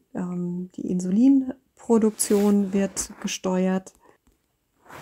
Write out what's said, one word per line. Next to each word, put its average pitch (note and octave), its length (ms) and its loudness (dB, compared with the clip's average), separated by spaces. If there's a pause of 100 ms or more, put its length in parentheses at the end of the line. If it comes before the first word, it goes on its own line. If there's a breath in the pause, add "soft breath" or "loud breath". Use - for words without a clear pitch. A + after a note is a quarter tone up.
(140)
ähm, F3+ 600 -6
die - 140 -8
Insulinproduktion G#3 1800 2
wird G3 480 -4
gesteuert. F#3 720 -2 (1080 loud breath)